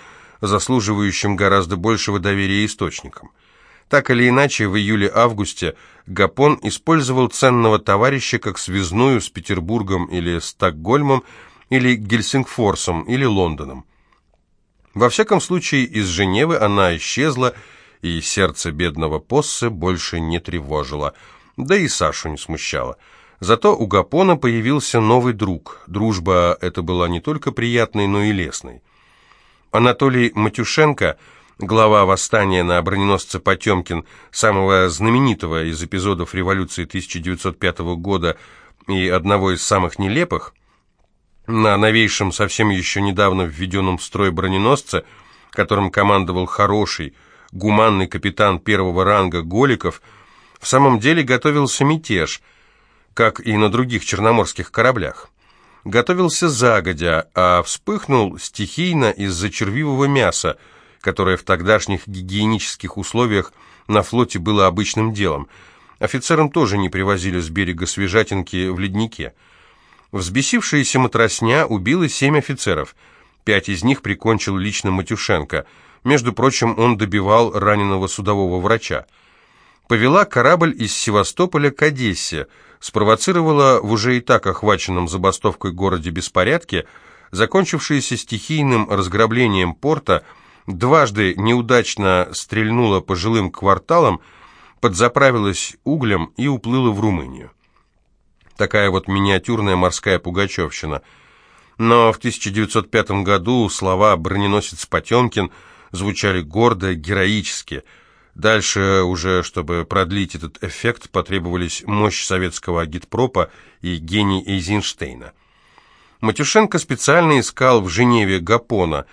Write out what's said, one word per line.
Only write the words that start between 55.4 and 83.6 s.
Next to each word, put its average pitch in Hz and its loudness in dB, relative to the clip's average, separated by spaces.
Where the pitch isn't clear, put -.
Готовился 170 0
загодя, 92 0
а 90 4
вспыхнул 127 -2
стихийно 147 -2
из-за 98 -4
червивого 135 -2
мяса, 110 0
которое 92 0
в - -12
тогдашних 95 0
гигиенических 98 -4
условиях 107 -2
на 104 4
флоте 120 -2
было 98 4
обычным 107 0
делом. 82 -2
Офицерам 151 0
тоже 104 0
не 92 0
привозили 95 -2
с 82 -6
берега 87 -4
свежатинки 95 -2
в 92 -4
леднике. 101 -6
Взбесившаяся 131 0
матросня 117 2
убила 123 0
семь 143 0
офицеров. 101 -4
Пять 101 0
из 95 -4
них 131 0
прикончил 101 -2
лично 98 -4
Матюшенко. 87 -2
Между 120 2
прочим, 117 0
он 117 4
добивал 104 2
раненого 101 0
судового 95 -2
врача. 98 -2
Повела 131 4
корабль 160 2
из 107 -4
Севастополя 143 0
к - -6
Одессе, 117 -2
спровоцировала 135 2